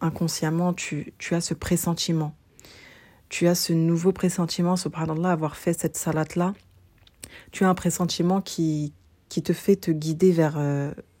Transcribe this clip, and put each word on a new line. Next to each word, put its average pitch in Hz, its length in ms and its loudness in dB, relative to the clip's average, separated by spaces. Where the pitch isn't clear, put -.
inconsciemment, 165 720 0
tu, - 440 -8
tu - 160 -6
as 170 80 0
ce - 120 -6
pressentiment. 165 800 -2
Tu - 180 2
as 175 80 6
ce - 180 0
nouveau 165 380 4
pressentiment, 180 640 0
subhanallah, 160 560 -2
avoir 156 240 -2
fait - 180 -2
cette - 240 -4
salat-là. 165 560 -2
Tu - 120 -2
as 185 60 6
un 180 60 4
pressentiment 180 640 0
qui, 151 520 -2
qui 165 120 -4
te 175 120 0
fait 196 220 2
te 180 160 -2
guider 160 400 4
vers, 156 260 2
euh, 143 340 -2